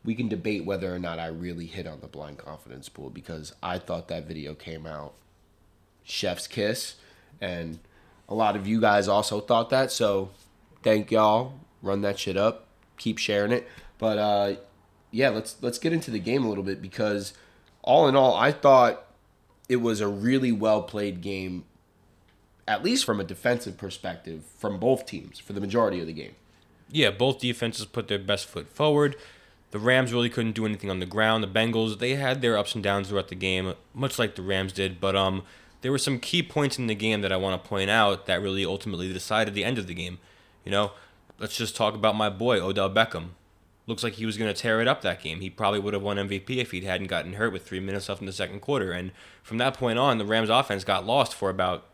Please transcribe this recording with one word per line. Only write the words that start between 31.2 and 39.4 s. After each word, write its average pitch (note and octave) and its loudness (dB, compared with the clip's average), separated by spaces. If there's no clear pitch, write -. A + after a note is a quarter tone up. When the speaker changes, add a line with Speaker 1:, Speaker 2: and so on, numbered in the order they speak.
Speaker 2:
The G2 -4
Bengals, A2 0
they B2 0
had C#3 0
their A#2 4
ups G#2 0
and G2+ -4
downs G2 0
throughout G2 -2
the F#2+ -10
game, F#2 -2
much B2+ -6
like A2+ -2
the F#2+ -10
Rams F#2+ -2
did. F#2+ -4
But, F#2+ 2
um, F#2+ 2
there C3 -4
were C#3+ 0
some C3+ -2
key F3 0
points C#3+ -2
in B2 -4
the A2 0
game G#2+ 0
that F#2+ 0
I F#2+ 2
wanna F#2 0
point G2 -2
out G#2 2
that F2+ 0
really G2 -2
ultimately F#2 -4
decided G#2 -2